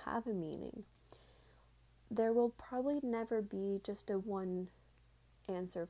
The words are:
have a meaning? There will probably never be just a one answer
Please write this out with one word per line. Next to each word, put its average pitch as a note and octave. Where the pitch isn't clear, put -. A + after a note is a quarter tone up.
have A#3
a A3
meaning? E3+
There A3+
will A#3+
probably C4
never A3+
be G3
just -
a G3+
one F#3+
answer F3+